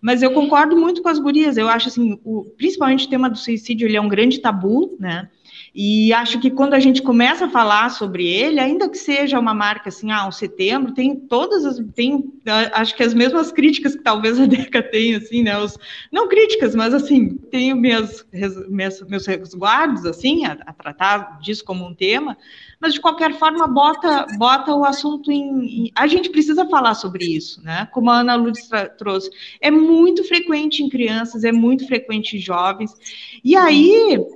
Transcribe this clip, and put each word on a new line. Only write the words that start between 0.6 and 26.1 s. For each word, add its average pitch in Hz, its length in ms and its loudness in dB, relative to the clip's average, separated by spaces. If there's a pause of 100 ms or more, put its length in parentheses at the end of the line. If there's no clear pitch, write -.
muito 339 260 2
com 339 60 0
as 311 100 0
gurias, 285 380 2
eu 220 120 0
acho 233 200 0
assim, 233 360 -2
o, 220 200 -6 (120)
principalmente 269 500 0
o - 40 -8
tema 254 200 0
do 214 80 -6
suicídio, 233 480 -4
ele 214 100 0
é 208 40 2
um 208 80 -2
grande 220 320 2
tabu, 214 580 0
né? 180 300 -8 (460)
E 214 380 2
acho 233 260 0
que 262 120 2
quando 277 240 0
a 269 60 6
gente 262 200 4
começa 269 460 2
a - 20 -2
falar 220 420 2
sobre 185 360 -6
ele, 262 340 0
ainda 311 300 0
que - 80 -12
seja 277 400 -2
uma 226 160 0
marca 208 340 -4
assim, 214 220 -10
ah, 208 160 -2
um 185 60 -8
setembro, 214 600 -4
tem 269 240 -2
todas 311 480 -2
as, 247 180 -4 (120)
tem, 269 360 -2 (140)
a-, 220 380 0
acho 226 120 -4
que - 80 -2
as 233 120 0
mesmas 262 360 2
críticas 285 440 0
que - 80 -16
talvez 220 360 0
a 269 60 6
Deca 254 380 0
tenha, 226 340 0
assim, 226 260 -2
né, 208 140 0
os, 208 220 -6 (340)
não 381 160 0
críticas, 381 460 4
mas 226 180 0
assim, 269 440 2 (140)
tenho 262 240 0
minhas 233 560 0
res-, 190 380 -8
minhas, 190 400 -6
meus 190 180 -6
resguardos, 196 800 -2
assim, 269 400 -2
a, 147 220 -6
a 156 80 -20
tratar 190 680 -4
disso 208 240 -8
como 185 220 -10
um 175 80 -16
tema, 240 420 -2 (420)
mas 320 140 -2
de 294 80 -6
qualquer 320 380 0
forma 320 280 0
bota, 294 600 0 (100)
bota 269 380 2
o 285 100 2
assunto 294 480 -2
em, 262 540 -4
em, 220 80 -8
a 262 120 2
gente 349 220 2